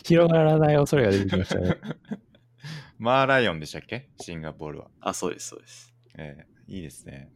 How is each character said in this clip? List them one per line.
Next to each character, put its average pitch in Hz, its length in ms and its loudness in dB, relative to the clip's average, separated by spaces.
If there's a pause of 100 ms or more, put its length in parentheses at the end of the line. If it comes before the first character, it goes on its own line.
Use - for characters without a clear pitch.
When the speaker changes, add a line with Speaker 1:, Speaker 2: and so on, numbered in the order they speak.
Speaker 1:
広 170 300 4
が 160 80 4
ら 156 160 4
な 151 160 4
い - 20 4
恐 143 200 2
れ 127 100 4
が 98 60 4
出 98 120 2
て 95 60 -2
き 95 80 0
ま 92 80 0
し - 40 -18
た 92 100 -2
ね。 90 180 0 (640)
Speaker 2:
<laughs> - 560 -20
マ 127 240 2
ー 131 60 4
ラ 135 140 4
イ 110 60 2
オ 87 60 0
ン 78 60 -8
で 76 80 -12
し - 40 -16
た 80 80 -12
っ - 80 -14
け？ 120 220 -12 (100)
シ 87 140 -14
ン 80 80 -10
ガ 78 120 -10
ポ 78 120 -14
ー 76 60 -10
ル - 80 -14
は。 - 100 -20 (120)
Speaker 3:
あ、 98 120 -6
そ 90 160 -6
う - 40 -8
で - 60 -14
す、 - 100 -16
そ - 80 -20
う - 20 -20
で - 80 -20
す。 - 260 -20 (240)
Speaker 2:
え 76 300 -18 (200)
え、 101 60 -16
い 95 60 -12
い - 20 -12
で 76 80 -14
す - 160 -20
ね。 69 300 -20